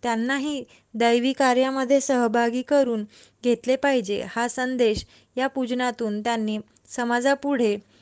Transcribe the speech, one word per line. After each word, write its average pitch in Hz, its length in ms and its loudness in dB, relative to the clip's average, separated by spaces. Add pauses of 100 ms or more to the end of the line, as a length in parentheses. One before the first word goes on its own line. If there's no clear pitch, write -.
त्यांनाही 262 600 -2 (300)
दैवी 233 400 2
कार्यामध्ये 262 680 2
सहभागी 240 600 0
करून 247 420 0 (400)
घेतले 240 320 0
पाहिजे, 247 540 0
हा 233 180 -4
संदेश 247 580 0 (320)
या 254 100 0
पूजनातून 240 760 -4
त्यांनी 220 360 -2 (320)
समाजापुढे 240 840 0 (260)